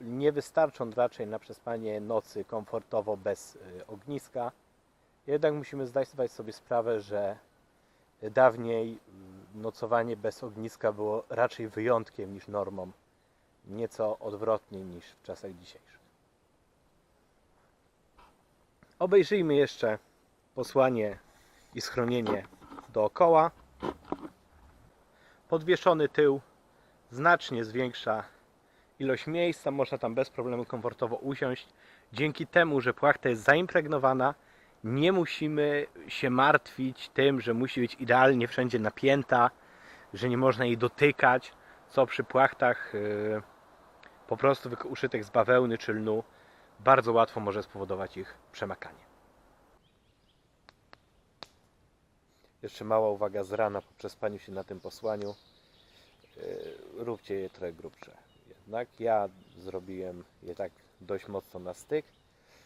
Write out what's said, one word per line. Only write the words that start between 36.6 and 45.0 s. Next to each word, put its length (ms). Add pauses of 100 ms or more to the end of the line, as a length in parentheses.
tym, 320
że 140
musi 260
być 140
idealnie 540
wszędzie 300
napięta, 720 (640)
że 140
nie 100
można 260
jej 140
dotykać, 720 (380)
co 160
przy 180
płachtach, 680
y, 480 (840)
po 100
prostu 340
wyk-, 160
uszytych 380